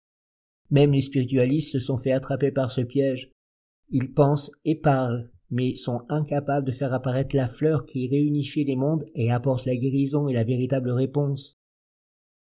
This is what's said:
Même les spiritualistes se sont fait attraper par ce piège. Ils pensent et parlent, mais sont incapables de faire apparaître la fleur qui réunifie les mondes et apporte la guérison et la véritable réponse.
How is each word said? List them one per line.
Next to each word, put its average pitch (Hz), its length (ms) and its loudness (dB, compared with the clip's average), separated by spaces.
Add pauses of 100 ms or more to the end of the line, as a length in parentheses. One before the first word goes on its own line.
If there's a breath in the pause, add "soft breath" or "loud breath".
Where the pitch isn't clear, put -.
(720)
Même 143 220 6
les 139 80 4
spiritualistes 135 720 0
se 139 60 -2
sont 123 180 -2
fait 127 160 -2
attraper 135 380 0
par 131 220 -2
ce 131 80 -2
piège. 131 500 -2 (640)
Ils 127 180 0
pensent 143 380 2 (140)
et 156 100 0
parlent, 127 560 0 (200)
mais 127 260 0
sont 120 320 -6
incapables 143 580 -2
de 127 60 -2
faire 127 200 -4
apparaître 131 440 -2
la 131 100 2
fleur 147 400 0
qui 127 220 -6
réunifie 147 560 0
les 135 100 0
mondes 143 300 0 (100)
et 117 160 0
apporte 123 360 0
la 127 100 0
guérison 139 520 0
et 131 40 0
la 113 120 2
véritable 127 460 0
réponse. 139 680 -2 (920)